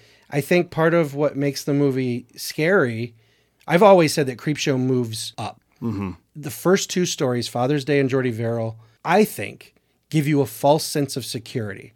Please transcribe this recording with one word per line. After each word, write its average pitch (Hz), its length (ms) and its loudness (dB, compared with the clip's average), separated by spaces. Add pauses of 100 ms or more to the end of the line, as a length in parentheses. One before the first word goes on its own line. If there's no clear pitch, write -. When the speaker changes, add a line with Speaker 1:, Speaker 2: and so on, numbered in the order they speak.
(300)
Speaker 1:
I 143 120 -2
think 175 280 2
part 160 240 2
of 151 220 0
what 139 220 -2
makes 139 260 -2
the 147 100 -2
movie 131 520 0 (100)
scary, 135 800 0 (500)
I've 170 160 4
always 185 320 8
said 147 140 0
that 120 100 -8
Creepshow 147 400 -2
moves 123 600 -2
up. - 240 -10 (200)
Speaker 2:
Mm-hmm. 101 300 -4 (240)
Speaker 1:
The 143 160 -10
first - 380 0
two 180 160 -2
stories, 123 420 -4
Father's 131 380 -2
Day 143 120 2
and 135 120 2
Jordy 127 220 0
Verrill, 113 460 -4 (280)
I 185 180 4
think, - 500 -8 (360)
give 151 180 0
you 143 140 2
a 127 40 2
false 147 380 2
sense 143 320 -4
of 120 100 -8
security. 110 720 -10